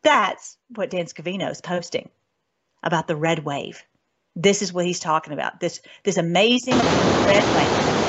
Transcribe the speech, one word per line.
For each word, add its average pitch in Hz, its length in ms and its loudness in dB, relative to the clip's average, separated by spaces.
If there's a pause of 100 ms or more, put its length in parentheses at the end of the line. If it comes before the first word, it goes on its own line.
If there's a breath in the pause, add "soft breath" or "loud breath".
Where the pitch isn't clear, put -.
that's 247 540 2 (180)
what 190 140 -4
Dan 175 160 -4
Scavino 165 460 -8
is 156 100 -10
posting - 480 -6 (760)
about 165 240 0
the 160 100 -4
red 160 280 0
wave. 143 400 -8 (520)
This 196 260 2
is 180 100 -6
what 175 140 -2
he's 180 140 -2
talking 156 340 -2
about, - 260 -6
this, 175 220 -6 (200 loud breath)
this 180 140 0
amazing 240 800 2 (240)
red 208 340 4
wave. - 560 2